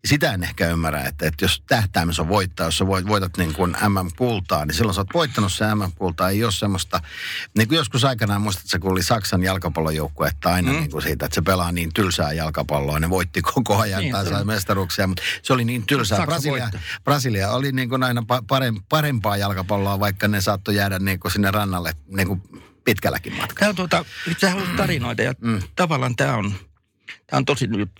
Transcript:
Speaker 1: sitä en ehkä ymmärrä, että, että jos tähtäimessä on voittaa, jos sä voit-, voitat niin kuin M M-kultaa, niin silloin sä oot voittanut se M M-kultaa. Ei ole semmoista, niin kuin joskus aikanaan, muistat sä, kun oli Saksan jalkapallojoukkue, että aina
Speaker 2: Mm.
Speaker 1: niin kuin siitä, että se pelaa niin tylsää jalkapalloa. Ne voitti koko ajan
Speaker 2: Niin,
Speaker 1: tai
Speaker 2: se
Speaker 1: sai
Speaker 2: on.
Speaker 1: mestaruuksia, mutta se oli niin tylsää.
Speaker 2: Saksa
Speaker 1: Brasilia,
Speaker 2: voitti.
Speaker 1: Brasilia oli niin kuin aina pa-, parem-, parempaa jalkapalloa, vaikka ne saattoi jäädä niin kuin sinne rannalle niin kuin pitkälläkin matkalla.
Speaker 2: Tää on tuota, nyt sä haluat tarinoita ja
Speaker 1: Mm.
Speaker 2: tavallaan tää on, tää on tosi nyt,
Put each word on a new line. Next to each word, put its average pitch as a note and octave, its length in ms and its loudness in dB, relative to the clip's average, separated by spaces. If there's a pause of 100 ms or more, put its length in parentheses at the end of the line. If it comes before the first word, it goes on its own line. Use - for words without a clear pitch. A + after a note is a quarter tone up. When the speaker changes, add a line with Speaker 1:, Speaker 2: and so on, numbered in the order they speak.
Speaker 1:
sitä C#3+ 280 2
en F2+ 100 -2
ehkä E2+ 260 -2
ymmärrä, D#2+ 340 0
että, D2 240 -4
että D#2 180 -2
jos - 220 0
tähtäimessä F2+ 540 0
on D#2+ 80 0
voittaa, F#2 380 0
jos E2 100 -2
sä G2 100 2
voit-, F#2+ 200 0
voitat G2 300 0
niin E2+ 160 0
kuin F2+ 180 2
M G2 340 0
M-kultaa, F#2 600 -2
niin D2+ 100 -2
silloin G#2 200 2
sä G2+ 60 0
oot F#2+ 120 -4
voittanut A#2+ 400 0
se G#2+ 220 0
M - 40 0
M-kultaa. F2+ 500 0
Ei G#2 140 2
ole A2+ 80 2
semmoista, F#2+ 500 -2 (560)
niin A2 100 4
kuin D3 80 2
joskus C3+ 300 2
aikanaan, G#2+ 360 2
muistat G#2 260 -2
sä, G#2+ 120 0
kun F#2 120 0
oli F#2 120 2
Saksan F#2 400 2
jalkapallojoukkue, D#2+ 840 -2
että D2 220 -2
aina F2 220 2
Speaker 2:
Mm. D#2 80 0
Speaker 1:
niin D2 120 -4
kuin D2+ 100 -4
siitä, D2 240 -2
että - 100 -4
se F#2 60 2
pelaa F2 300 2
niin E2+ 220 -2
tylsää F2 400 2
jalkapalloa. D2+ 640 -2
Ne D#2+ 100 2
voitti F#2 320 0
koko G#2 360 2
ajan G2+ 240 0
Speaker 2:
Niin, - 100 -2
Speaker 1:
tai G2 120 0
Speaker 2:
se G2 60 -2
Speaker 1:
sai G2+ 120 0
Speaker 2:
on. G2+ 60 0
Speaker 1:
mestaruuksia, G2 600 0
mutta F2+ 160 -2 (180)
se - 120 2
oli B2 120 2
niin A#2 200 -2
tylsää. A2 320 2
Speaker 2:
Saksa D3 140 0
Speaker 1:
Brasilia, C#3 320 -2
Speaker 2:
voitti. G2+ 140 -4 (260)
Speaker 1:
Brasilia A#2+ 480 2
oli C3+ 200 0
niin C3 180 -2
kuin C3 140 0
aina B2 180 0
pa-, A#2+ 260 0
parem-, B2 420 0
parempaa B2 480 2
jalkapalloa, G2 640 0
vaikka G#2 280 0
ne G#2 140 2
saattoi G2+ 340 0
jäädä G2 240 0
niin F#2+ 200 0
kuin F2+ 120 -4
sinne G2 200 2
rannalle F#2 420 0 (140)
niin F#2+ 200 -2
kuin F#2+ 140 -2 (440)
pitkälläkin - 480 0
matkalla. - 260 -6
Speaker 2:
Tää G#3 100 4
on G3+ 60 -2
tuota, F3 300 0 (220)
nyt E3+ 120 -2
sä G3 100 4
haluat F#3 260 -2
tarinoita A#2+ 460 0
ja C3 200 0
Speaker 1:
Mm. A2+ 180 0 (160)
Speaker 2:
tavallaan C3 400 2
tää C3+ 220 2
on, G2+ 160 -2 (720)
tää C3+ 100 0
on C3+ 80 2
tosi C3+ 220 0
nyt, G2+ 220 -2 (100)